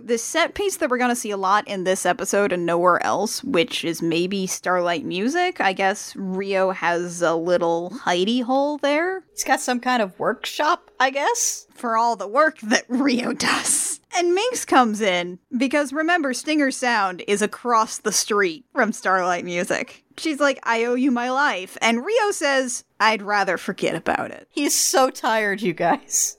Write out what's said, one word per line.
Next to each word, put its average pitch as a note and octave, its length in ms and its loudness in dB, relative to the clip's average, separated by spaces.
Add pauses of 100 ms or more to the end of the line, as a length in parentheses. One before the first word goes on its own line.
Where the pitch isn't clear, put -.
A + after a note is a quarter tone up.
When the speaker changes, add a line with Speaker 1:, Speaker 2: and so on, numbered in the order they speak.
Speaker 1:
this A#3 180 -2
set D#4+ 300 0
piece G4 240 -2
that D4+ 120 -2
we're B3 100 0
gonna B3 180 2
see A3 140 -6
a G3+ 60 -4
lot G3 300 2
in G3 160 -6
this F#3 220 0
episode F#3 480 2
and F3 120 -2
nowhere F3 380 4
else, E3+ 400 -2
which - 400 0
is E3 180 -4
maybe F3+ 460 0
Starlight F3 560 0
Music. C#4 560 -2
I F#3+ 140 2
guess G3 420 -2
Ryo F#3+ 560 0
has F3 500 -2
a E3 140 2
little E3+ 560 0 (140)
hidey F#3+ 360 2
hole C#4 360 0
there. E4 460 0 (100)
Speaker 2:
He's - 100 -8
got C4 160 0
some B3 220 -2
kind B3+ 200 0
of F#3+ 160 -4
workshop, - 800 -2
I C4 120 4
guess? D4+ 640 -2
Speaker 1:
For A3+ 240 -2
all A#3 180 2
the F#3+ 120 -8
work D4 340 2
that A3 260 0
Ryo B3 460 0
does. - 680 -2 (180)
And F4 160 2
Minx A#4 300 0
comes A3+ 380 4
in F3+ 380 0 (180)
because, C4+ 340 0
remember, D#4 420 0
Stinger D4 380 0
Sound G#3 560 0
is G3+ 140 2
across A3 560 0
the G#3+ 160 -4
street F#3+ 500 0 (100)
from A3 200 2
Starlight F3+ 500 0
Music. F3 600 -4 (140)
She's D4+ 220 -4
like, C#4+ 240 2
"I A#3 220 0
owe B3 80 0
you B3+ 180 2
my A#3+ 180 -2
life." B3+ 520 -2
And A#3 240 2
Ryo G#4 260 2
says, C4+ 540 -2 (120)
"I'd G#3+ 240 2
rather G3 360 0
forget - 360 -4
about - 380 -2
it." - 180 -18
Speaker 2:
He's - 240 -2
so C4+ 360 2
tired, G#3+ 520 -2
you F#3 120 -2
guys. - 640 -2